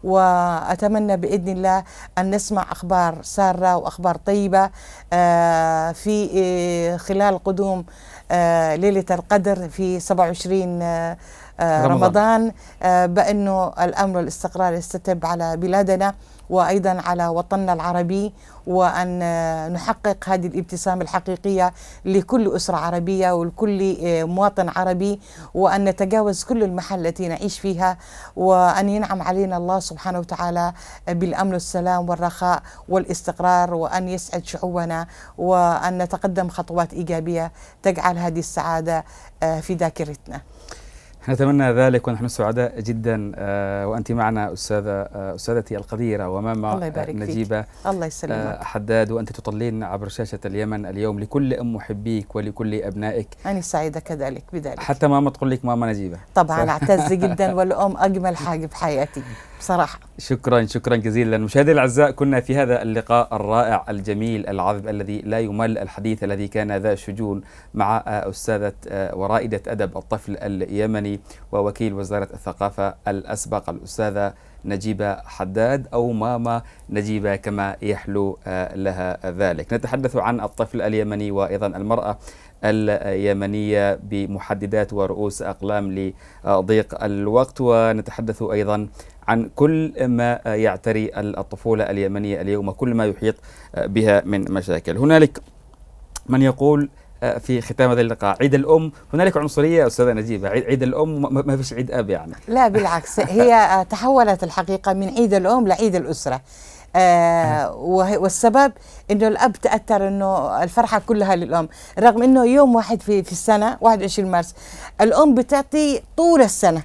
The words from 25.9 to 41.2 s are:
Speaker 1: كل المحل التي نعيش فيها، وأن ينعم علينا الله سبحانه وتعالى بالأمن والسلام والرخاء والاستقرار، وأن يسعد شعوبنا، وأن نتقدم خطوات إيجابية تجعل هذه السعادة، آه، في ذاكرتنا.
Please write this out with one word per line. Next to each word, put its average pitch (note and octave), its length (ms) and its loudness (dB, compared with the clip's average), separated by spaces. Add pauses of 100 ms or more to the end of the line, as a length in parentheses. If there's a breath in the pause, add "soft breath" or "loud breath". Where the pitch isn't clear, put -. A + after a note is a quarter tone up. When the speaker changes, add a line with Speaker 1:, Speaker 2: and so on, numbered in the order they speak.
Speaker 1:
كل A#3 180 0
المحل F3+ 440 -2
التي E3+ 220 -4
نعيش F#3 300 -6
فيها، F#3 400 -2 (380 loud breath)
وأن F#3 520 4
ينعم G3+ 340 -4
علينا F#3 340 -2
الله F3+ 220 -2
سبحانه F3+ 400 -6
وتعالى F3 540 -4 (360 loud breath)
بالأمن F3 440 -2
والسلام F3+ 560 -2
والرخاء F3 540 -2 (260 loud breath)
والاستقرار، F3+ 840 0
وأن F3+ 340 -2
يسعد F3+ 360 -8
شعوبنا، E3+ 600 -6 (320 loud breath)
وأن F3 600 2
نتقدم F3+ 500 -2
خطوات E3+ 460 -4
إيجابية E3 580 -4 (300 loud breath)
تجعل F3+ 360 2
هذه E3+ 200 -2
السعادة، E3 680 -2 (380 loud breath)
آه، D#3+ 180 0
في F#3 140 -4
ذاكرتنا. D3+ 680 -6 (880 loud breath)